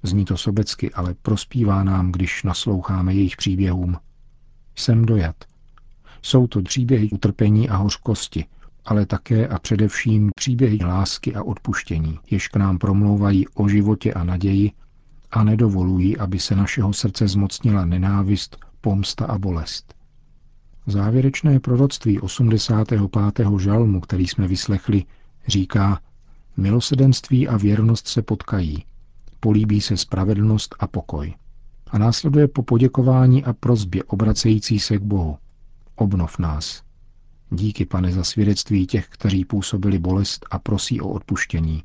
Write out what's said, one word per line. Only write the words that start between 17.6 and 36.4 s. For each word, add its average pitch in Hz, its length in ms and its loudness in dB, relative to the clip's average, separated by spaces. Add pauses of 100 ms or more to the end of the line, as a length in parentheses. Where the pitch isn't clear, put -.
nenávist, 95 720 0 (240)
pomsta 101 440 -2
a 113 120 -4
bolest. 87 560 -6 (960)
Závěrečné 127 680 2
proroctví 123 600 0
osmdesátého 110 880 0
pátého 101 520 0
žalmu, 101 420 2
který 90 260 -2
jsme 95 200 -2
vyslechli, 98 580 -2 (420)
říká: 98 520 0 (580)
"Milosedenství 127 920 2
a 113 100 0
věrnost 107 500 2
se - 140 -2
potkají, 90 640 -4 (540)
políbí 107 420 2
se 101 160 -2
spravedlnost 101 800 0
a 101 80 -4
pokoj." - 460 -8 (540)
A - 100 -4
následuje 135 500 2
po 135 160 -2
poděkování 127 800 4
a 123 100 -2
prosbě 98 500 0
obracející 107 760 0
se 104 180 -2
k 98 40 -2
Bohu: 92 360 -2 (580)
"Obnov 95 440 -2
nás." 76 440 -4 (640)